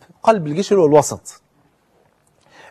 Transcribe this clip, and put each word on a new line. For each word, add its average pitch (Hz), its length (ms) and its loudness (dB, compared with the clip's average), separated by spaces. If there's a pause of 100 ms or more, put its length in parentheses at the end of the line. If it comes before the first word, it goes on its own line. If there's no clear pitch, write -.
(220)
قلب 208 240 0
الجيش 160 260 -6
اللي 196 100 2
هو 151 40 4
الوسط. 143 540 -2 (1300)